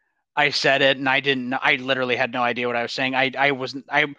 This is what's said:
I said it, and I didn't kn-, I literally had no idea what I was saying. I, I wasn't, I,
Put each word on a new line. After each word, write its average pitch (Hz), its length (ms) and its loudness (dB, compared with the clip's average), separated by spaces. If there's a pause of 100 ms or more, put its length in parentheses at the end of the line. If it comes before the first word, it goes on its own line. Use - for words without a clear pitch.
(340)
I 147 140 2
said 139 320 2
it, 135 160 4
and 139 100 -4
I 135 140 2
didn't 131 300 -2
kn-, 131 120 -4
I 147 140 2
literally 127 400 -2
had 123 160 -2
no 127 100 -2
idea 120 240 -2
what 120 100 -2
I 117 60 -2
was 117 100 -6
saying. 131 220 -2
I, 131 240 0
I 139 120 4
wasn't, 131 400 -6
I, 147 160 2 (120)